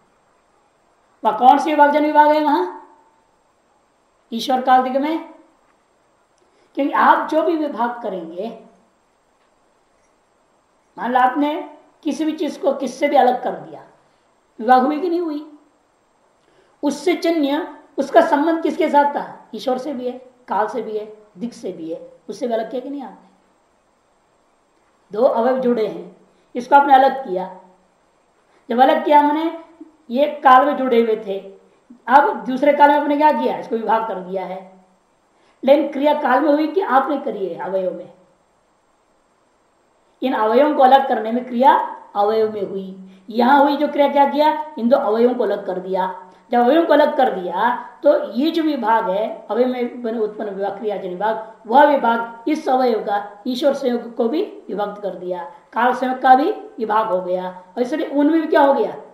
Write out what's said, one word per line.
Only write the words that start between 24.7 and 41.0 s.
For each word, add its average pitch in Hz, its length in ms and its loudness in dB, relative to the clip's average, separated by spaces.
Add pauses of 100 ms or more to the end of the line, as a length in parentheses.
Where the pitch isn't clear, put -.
दो 208 120 0
अवयव 254 360 2
जुड़े 240 280 0
हैं, 175 300 -14 (380)
इसको 240 200 0
आपने 285 180 6
अलग 269 340 2
किया। 185 320 -8 (1080)
जब 240 100 0
अलग 277 260 4
किया, 294 160 6
मैंने 311 380 -2 (500)
ये 269 180 0
काल 262 380 6
में 294 120 0
जुड़े 233 240 2
हुए 220 260 -2
थे, 196 120 -6 (680)
अब 254 400 4
दूसरे 269 260 2
काल 285 160 6
में 302 60 4
आपने 294 220 0
क्या 302 140 4
किया? 240 260 -2
इसको - 180 -8
विभाग 220 320 -2
कर 190 80 -8
दिया 185 300 -8
है। 190 280 -14 (880)
लेकिन 285 280 4
क्रिया 285 300 0
काल 262 200 2
में 294 120 2
हुई 302 140 0
कि 381 140 -2
आपने 269 360 0
करी 196 300 -6
है 165 120 -10
अवयव 185 340 -4
में? - 200 -16 (2000)
इन 262 120 -2
अवयवों 240 420 2
को 277 80 4
अलग 262 240 6